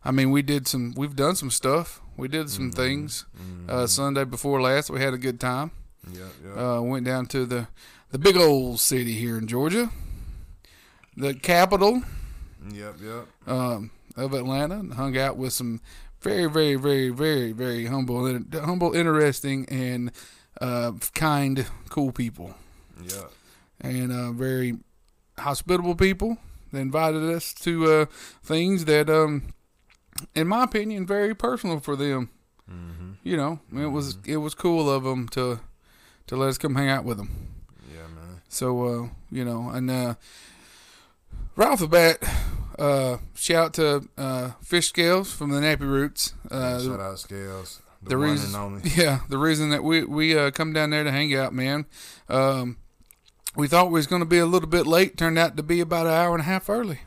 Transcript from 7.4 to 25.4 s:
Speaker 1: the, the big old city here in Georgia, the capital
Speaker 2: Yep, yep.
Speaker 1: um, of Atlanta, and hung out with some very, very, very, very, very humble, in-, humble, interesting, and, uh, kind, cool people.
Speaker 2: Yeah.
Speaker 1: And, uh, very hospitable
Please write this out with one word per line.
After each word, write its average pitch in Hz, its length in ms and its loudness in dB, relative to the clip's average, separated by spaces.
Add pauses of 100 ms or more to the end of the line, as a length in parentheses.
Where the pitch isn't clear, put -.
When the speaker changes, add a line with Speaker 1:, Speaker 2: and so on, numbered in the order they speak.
Speaker 1:
the, 120 240 -4 (420)
the 131 80 -4
big 185 160 6
old 135 460 6
city 123 320 2
here 113 240 -4
in 110 100 -4
Georgia, 165 420 0 (1300)
the 139 180 -4
capital 190 680 4 (680)
Speaker 2:
Yep, 104 300 -12
yep. 110 240 -12 (220)
Speaker 1:
um, 120 420 -2 (280)
of 135 160 -4
Atlanta, 139 460 -4
and 185 160 -10
hung 131 220 -2
out 135 200 -2
with 131 160 -6
some 117 260 -6 (400)
very, 196 300 0
very, 151 260 4
very, 135 340 2
very, 131 440 0
very 117 320 -4
humble, 123 420 0
in-, 123 260 -4
humble, 170 400 0
interesting, 147 760 2
and, 127 420 -4 (480)
uh, 120 320 -2 (240)
kind, 139 500 0 (240)
cool 139 220 0
people. 98 420 -8 (480)
Speaker 2:
Yeah. 95 220 -10 (560)
Speaker 1:
And, 127 320 -4
uh, 123 220 -6
very 127 440 -2 (640)
hospitable 175 560 0